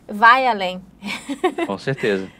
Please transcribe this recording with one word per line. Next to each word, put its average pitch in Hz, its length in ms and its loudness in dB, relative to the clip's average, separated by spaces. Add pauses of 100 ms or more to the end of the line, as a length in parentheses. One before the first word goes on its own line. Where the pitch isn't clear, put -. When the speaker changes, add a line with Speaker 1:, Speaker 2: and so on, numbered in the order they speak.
Speaker 1:
Vai 233 400 4
além. 190 360 -2 (180)
<laughs> 285 680 -4
Speaker 2:
Com 95 120 -4
certeza, 101 600 -2